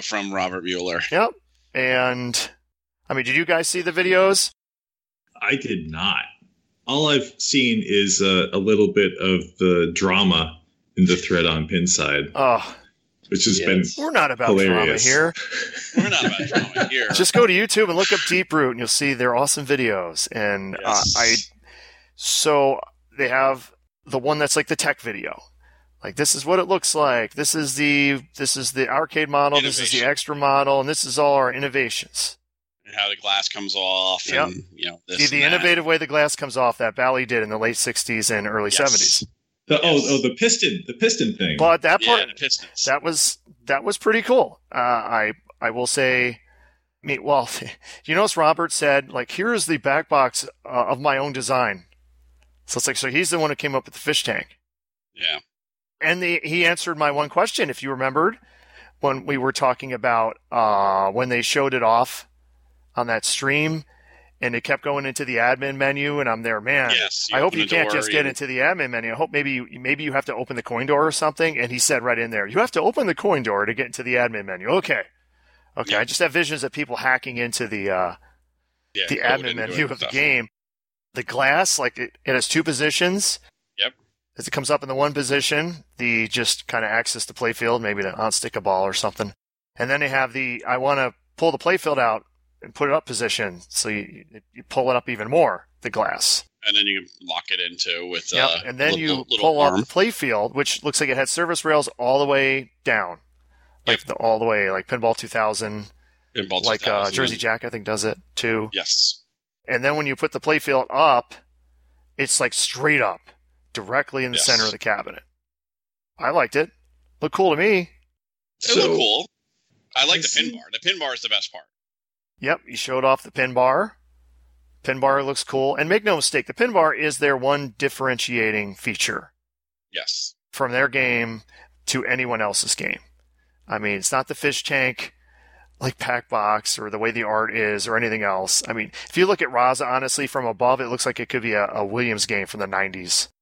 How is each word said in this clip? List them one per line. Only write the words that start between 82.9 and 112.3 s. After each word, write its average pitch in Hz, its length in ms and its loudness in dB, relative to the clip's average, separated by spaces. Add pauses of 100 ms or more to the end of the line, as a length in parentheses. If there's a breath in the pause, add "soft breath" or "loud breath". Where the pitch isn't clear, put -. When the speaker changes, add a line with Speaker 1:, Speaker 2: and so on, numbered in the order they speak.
Speaker 1:
Yep. 110 160 -2 (440)
Speaker 2:
As - 100 -12
it - 40 -8
comes 139 180 -4
up - 140 0
in 135 60 -10
the 131 60 -4
one 143 180 0
position, 147 720 -2 (140)
the 113 300 0
just - 400 -2
kinda 113 200 -2
access 113 400 -2
to - 60 -18
play 117 200 -2
field, 117 280 0
maybe 104 220 -2
to 95 80 -2
unstick 110 440 -2
a 107 60 -4
ball 95 240 2
or 95 80 -4
something. 104 400 -4 (440)
And 120 120 -4
then 143 120 0
they 143 80 0
have 131 240 0
the, 123 320 -6
"I 127 120 0
wanna 131 360 0 (240)
pull 165 140 4
the 139 60 -6
play 180 200 2
field 143 220 0
out 113 260 2 (360)
and - 140 -20
put 143 140 0
it 139 60 4
up" 156 100 -2
position. 104 640 -4
So - 200 -2
you, - 360 -8 (280)
you 123 100 -20
pull 131 260 0
it 127 80 2
up 120 100 -4
even 110 220 -6
more, 131 380 2 (140)
the 120 80 -8
glass. - 540 0 (220)
Speaker 1:
And 104 100 0
then 101 120 2
you 98 180 -2 (160)
lock 85 300 -6
it 92 100 -4
into 87 480 -6
with, 87 240 -6
Speaker 2:
Yep. 131 160 2
Speaker 1:
uh, 85 160 -4
Speaker 2:
And 127 140 -10
then 151 160 2
Speaker 1:
little, 170 40 -4
Speaker 2:
you 156 160 -2 (140)
Speaker 1:
little 120 100 -2
Speaker 2:
pull 151 220 4
Speaker 1:
arm. 143 140 4
Speaker 2:
up 98 40 2
the 120 60 -2
play 208 260 0
field, 117 440 -2
which - 280 -2
looks 147 160 -2
like 143 100 0
it 131 80 0
had 135 120 0
service 170 340 -2
rails 151 240 2 (100)
all 123 220 2
the 143 60 4
way 135 460 0 (120)
down. 98 360 -2 (680)
Like 117 120 2
Speaker 1:
Yep. - 80 -12
Speaker 2:
the, - 80 -6
all 113 240 2
the 113 60 0
way, 104 240 2
like 95 180 -4
Pinball 117 300 0
two 117 120 -12
thousand. 107 640 -4 (440)
Speaker 1:
Pinball 95 280 -2
Speaker 2:
Like, 110 200 0
uh, - 20 -10
Speaker 1:
two 107 60 2
thousand 101 240 0
Speaker 2:
Jersey 127 200 0
Speaker 1:
and 107 60 -10
Speaker 2:
Jack, 113 240 0
I 120 40 -6
think, 107 160 -8
does 107 180 -2
it 110 160 -2 (160)
too. 110 380 0
Speaker 1:
Yes. - 500 0 (440)
Speaker 2:
And 123 180 0
then 147 100 2
when 151 120 0
you 135 80 -2
put - 160 -2
the 127 80 -6
play 156 200 2
field 135 300 0
up, 139 460 4 (800)
it's, - 220 0